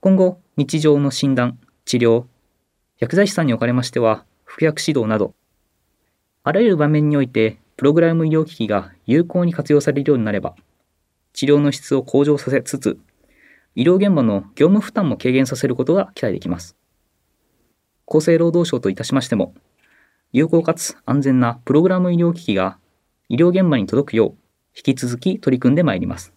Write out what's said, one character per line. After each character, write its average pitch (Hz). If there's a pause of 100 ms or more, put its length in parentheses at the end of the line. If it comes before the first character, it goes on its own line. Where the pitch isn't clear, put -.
今 190
後、 185 (160)
日 151
常 147
の 139
診 135
断、 123 (280)
治 -
療、 117 (760)
薬 123
剤 202
師 -
さ 170
ん 147
に 123
お 113
か 120
れ 120
ま 123
し -
て 127
は、 110 (180)
服 -
薬 156
指 143
導 110
な 110
ど、 104 (1120)
あ 143
ら 190
ゆ 240
る 180
場 147
面 151
に 147
お 139
い 127
て 110 (180)
プ 127
ロ 147
グ 165
ラ 165
ム 165
医 -
療 156
機 156
器 113
が 98 (160)
有 143
効 175
に 170
活 151
用 143
さ 147
れ 139
る 147
よ -
う 127
に 107
な 107
れ 101
ば、 - (800)
治 -
療 143
の 143
質 -
を 127
向 139
上 147
さ 131
せ 139
つ -
つ、 113 (760)
医 -
療 170
現 202
場 156
の 104 (120)
業 -
務 202
負 -
担 185
も 117
軽 127
減 131
さ 131
せ 127
る 123
こ 135
と 160
が 190
期 -
待 104
で 98
き -
ま 87
す。 - (1300)
厚 156
生 165
労 170
働 170
省 127
と 98
い 98
た -
し 139
ま 135
し -
て -
も、 - (760)
有 151
効 165
か -
つ - (120)
安 139
全 131
な 120
プ 131
ロ 151
グ 185
ラ 185
ム 180
医 170
療 170
機 170
器 110
が 95 (500)
医 117
療 165
現 180
場 143
に 101
届 139
く -
よ 113
う、 - (420)
引 -
き -
続 123
き 190
取 131
り -
組 127
ん 143
で 175
ま 127
い 90
り 92
ま 87
す。 -